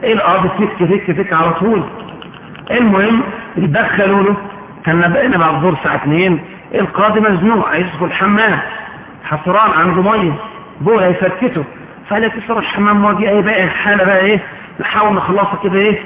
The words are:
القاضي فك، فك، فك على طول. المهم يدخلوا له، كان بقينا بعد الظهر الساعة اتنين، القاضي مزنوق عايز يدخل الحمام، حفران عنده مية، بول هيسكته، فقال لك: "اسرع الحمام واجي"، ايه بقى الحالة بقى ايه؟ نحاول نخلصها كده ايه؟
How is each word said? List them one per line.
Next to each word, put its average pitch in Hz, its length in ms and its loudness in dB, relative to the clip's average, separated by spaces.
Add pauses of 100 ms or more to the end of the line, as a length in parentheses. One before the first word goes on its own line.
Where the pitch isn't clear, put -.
القاضي 185 440 2
فك، - 360 0
فك، 180 280 0
فك 160 200 -2
على 165 200 2
طول. 208 300 0 (880)
المهم 226 520 4 (340)
يدخلوا 190 640 2
له، 202 140 2 (480)
كان 170 280 2
بقينا 190 260 2
بعد 160 160 2
الظهر 160 180 2
الساعة 147 220 -2
اتنين، 156 460 2 (340)
القاضي 208 460 2
مزنوق 208 480 2
عايز 165 180 0
يدخل 165 200 -4
الحمام، 202 520 0 (640)
حفران 185 460 0
عنده 175 320 2
مية، 202 300 2 (480)
بول 202 220 2
هيسكته، 180 600 0 (440)
فقال 208 140 0
لك: 226 100 -2 (120)
"اسرع 233 140 -2
الحمام 202 460 2
واجي"، 208 240 2
ايه 208 120 4
بقى 190 240 0
الحالة 202 400 0
بقى 190 140 4
ايه؟ 196 220 2 (400)
نحاول 214 340 0
نخلصها 196 500 0
كده 190 100 0
ايه؟ 202 320 2